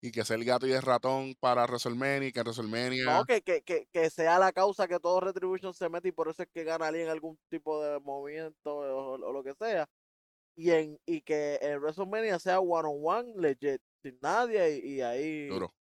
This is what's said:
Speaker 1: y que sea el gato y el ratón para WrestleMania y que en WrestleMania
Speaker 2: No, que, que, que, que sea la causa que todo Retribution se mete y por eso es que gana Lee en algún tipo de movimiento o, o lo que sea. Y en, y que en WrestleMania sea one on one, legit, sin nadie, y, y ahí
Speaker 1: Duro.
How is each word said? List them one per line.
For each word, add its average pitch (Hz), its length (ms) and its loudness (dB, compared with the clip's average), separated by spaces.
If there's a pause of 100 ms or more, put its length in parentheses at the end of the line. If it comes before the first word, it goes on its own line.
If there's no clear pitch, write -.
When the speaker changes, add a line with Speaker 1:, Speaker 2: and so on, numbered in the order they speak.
Speaker 1:
y 123 120 -10
que 113 120 -2
sea 110 120 0
el 117 80 -2
gato 123 220 2
y 131 60 2
el 131 100 2
ratón 131 580 2
para 123 260 4
WrestleMania 131 640 -2
y 123 40 -8
que 123 60 -6
en 117 80 0
WrestleMania 120 580 -2
Speaker 2:
No, 127 200 4
que, 240 180 2
que, 170 200 0
que, 165 300 -4
que 160 180 2
sea 165 280 4
la 190 140 6
causa 196 340 2
que 175 140 -2
todo 180 180 2
Retribution 185 560 -4
se 175 140 -4
mete 175 200 -4
y 180 40 -4
por 160 160 -2
eso 160 160 -8
es - 100 -20
que 170 80 -8
gana 160 300 -2
Lee 165 80 -2
en 165 80 -2
algún 160 280 -6 (140)
tipo 156 320 -4
de 147 160 -2
movimiento 147 760 -8
o, 135 380 -4
o 123 180 -6
lo 139 100 -6
que 135 120 -8
sea. 208 320 -2 (720)
Y 165 140 2
en, 156 340 4
y 165 180 -2
que 147 380 0
en 143 200 -2
WrestleMania 190 580 -2
sea 185 220 2
one 165 280 2
on 147 140 -4
one, 226 380 0
legit, 139 420 0 (220)
sin 127 180 -12
nadie, 196 600 2
y, 139 100 -6
y 135 60 -2
ahí 143 480 -2
Speaker 1:
Duro. 92 360 -4